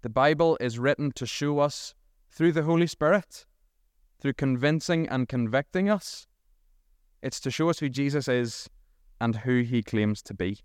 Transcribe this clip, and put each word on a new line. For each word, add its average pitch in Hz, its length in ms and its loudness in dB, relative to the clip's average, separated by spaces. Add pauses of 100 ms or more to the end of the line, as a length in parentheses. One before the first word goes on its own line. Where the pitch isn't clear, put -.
The 117 60 -6
Bible 151 520 4
is 117 160 -2
written 139 360 0
to 127 120 -8
show 147 320 -2
us - 380 -2 (340)
through 165 220 2
the 160 100 0
Holy 165 240 4
Spirit, 165 640 0 (720)
through 139 140 -2
convincing 147 760 0
and 131 180 -2
convicting 131 640 0
us. - 380 -4 (960)
It's - 160 -8
to 135 100 -4
show 160 200 0
us 165 100 0
who 143 100 -2
Jesus 139 380 -2
is 123 420 -2 (500)
and 117 160 0
who 123 260 0
he 120 200 0
claims 107 400 0
to - 140 -14
be. 95 300 -4